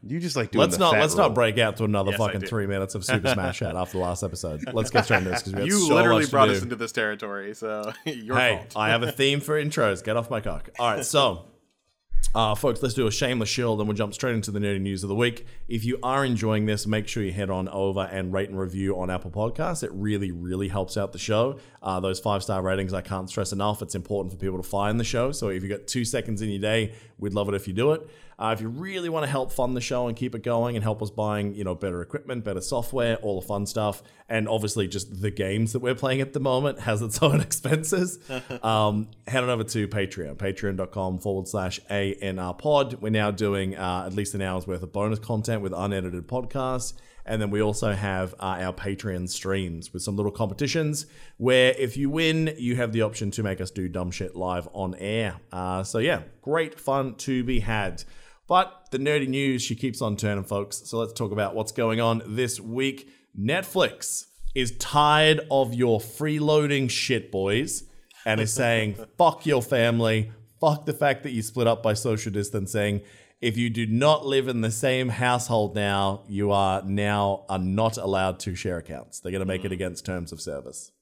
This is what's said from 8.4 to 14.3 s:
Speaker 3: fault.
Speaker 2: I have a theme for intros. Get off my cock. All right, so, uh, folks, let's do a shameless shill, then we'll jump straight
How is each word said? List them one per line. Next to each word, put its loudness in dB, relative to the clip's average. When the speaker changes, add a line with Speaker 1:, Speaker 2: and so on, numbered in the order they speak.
Speaker 3:
fault. -12
Speaker 2:
I 2
have 4
a 0
theme 4
for 0
intros. 0
Get 0
off -2
my -2
cock. -6
All 4
right, -4
so, 2
uh, 4
folks, 0
let's 0
do 2
a 2
shameless 0
shill, 0
then 0
we'll 0
jump -2
straight -2